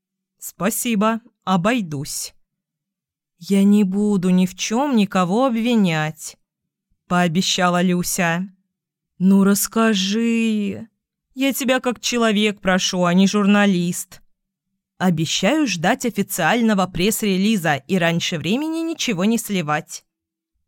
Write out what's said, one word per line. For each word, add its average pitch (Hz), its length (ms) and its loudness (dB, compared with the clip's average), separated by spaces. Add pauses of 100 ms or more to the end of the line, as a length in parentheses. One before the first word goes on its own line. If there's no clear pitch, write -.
(380)
Спасибо, 220 840 -2 (240)
обойдусь". 185 880 -2 (1080)
"Я 196 240 0
не 202 220 4
буду 196 460 0
ни 185 140 4
в 180 100 -4
чём 269 420 -2
никого 196 480 0
обвинять", 214 920 0 (720)
пообещала 180 760 0
Люся. 180 680 0 (720)
"Ну 196 240 6
расскажи! 220 1400 0 (460)
Я 262 200 -2
тебя 254 260 0
как 247 200 -4
человек 214 640 0
прошу, 185 440 0
а 175 80 2
не 190 140 6
журналист. 196 920 0 (760)
Обещаю 185 680 0
ждать 196 380 -2
официального 196 800 0
пресс-релиза 185 880 0
и 180 220 -2
раньше 170 400 -2
времени 277 420 -2
ничего 277 460 -4
не 226 120 2
сливать. 151 680 -6 (640)